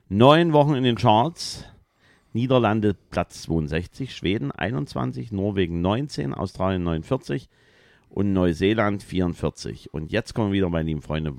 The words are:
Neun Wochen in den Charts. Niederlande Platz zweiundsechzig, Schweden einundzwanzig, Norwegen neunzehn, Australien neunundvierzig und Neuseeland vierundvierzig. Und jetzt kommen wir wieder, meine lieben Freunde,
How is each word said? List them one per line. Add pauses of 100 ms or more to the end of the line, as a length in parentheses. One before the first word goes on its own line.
Neun
Wochen
in
den
Charts. (680)
Niederlande (160)
Platz
zweiundsechzig,
Schweden
einundzwanzig,
Norwegen
neunzehn,
Australien
neunundvierzig (640)
und
Neuseeland
vierundvierzig.
Und
jetzt
kommen
wir
wieder,
meine
lieben
Freunde,